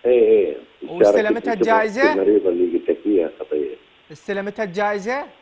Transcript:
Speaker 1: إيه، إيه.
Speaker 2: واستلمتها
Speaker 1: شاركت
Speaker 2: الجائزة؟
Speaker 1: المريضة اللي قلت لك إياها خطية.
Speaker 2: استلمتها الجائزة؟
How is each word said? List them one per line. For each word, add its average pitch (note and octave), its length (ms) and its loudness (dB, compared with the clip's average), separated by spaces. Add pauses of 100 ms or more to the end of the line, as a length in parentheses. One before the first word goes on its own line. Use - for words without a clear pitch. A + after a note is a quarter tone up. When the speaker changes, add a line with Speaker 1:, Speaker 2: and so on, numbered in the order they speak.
Speaker 1:
إيه، B2 160 6
إيه. G#2 340 6 (340)
Speaker 2:
واستلمتها G#3 560 0
Speaker 1:
شاركت A3+ 160 -2
Speaker 2:
الجائزة؟ A3 520 0
Speaker 1:
المريضة G2 360 0
اللي F2 280 -2
قلت - 120 -4
لك - 160 -2
إياها F2+ 240 0 (100)
خطية. D2 360 -6 (360)
Speaker 2:
استلمتها G3+ 520 -8
الجائزة؟ G#3 640 -4 (160)